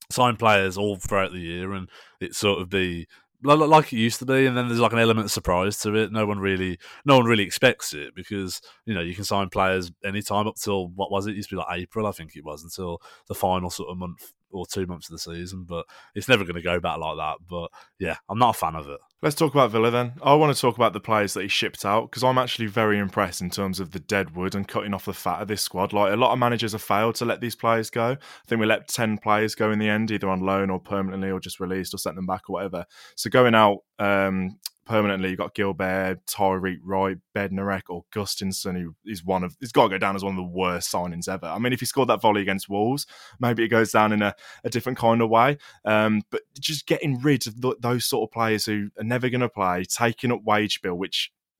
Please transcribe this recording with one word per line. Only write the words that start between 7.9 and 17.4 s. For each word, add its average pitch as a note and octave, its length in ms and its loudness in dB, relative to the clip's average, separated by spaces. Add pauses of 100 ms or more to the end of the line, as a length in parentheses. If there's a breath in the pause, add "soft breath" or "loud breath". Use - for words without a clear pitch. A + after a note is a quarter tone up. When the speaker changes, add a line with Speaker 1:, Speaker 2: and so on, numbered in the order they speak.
Speaker 1:
it D2 220 -12
because, F#2+ 460 -8 (240 loud breath)
you A2+ 80 -4
know, F2+ 80 -2
you F2 140 -6
can G2+ 80 -8
sign G2 260 -2
players F#2+ 420 0 (120)
anytime G2+ 440 -2
up - 80 -6
till, G2 340 -2
what F#2 220 -6
was G2 160 -2
it? G#2+ 40 -6
It F#2+ 60 -10
used G2+ 120 -10
to G2 60 -8
be, F#2 40 -6
like, F2 200 -6
April, G#2 280 -4
I G2+ 40 -2
think D#2+ 240 -14
it D2 80 -18
was, D2+ 200 -12
until E2+ 380 -10 (260 loud breath)
the G2+ 80 -10
final F#2 340 -2
sort - 200 -10
of F2+ 80 -10
month F2+ 360 -12 (180)
or F2+ 140 -8
two F#2+ 220 -6
months E2+ 200 -12
of - 40 -20
the E2 80 -14
season, F2+ 440 -12
but E2+ 220 -10 (300 loud breath)
it's G2+ 120 -8
never A#2 160 4
gonna E2+ 160 -6
go F2 200 0
back E2 180 -2
like D#2+ 200 -6
that. D2+ 200 -6 (100)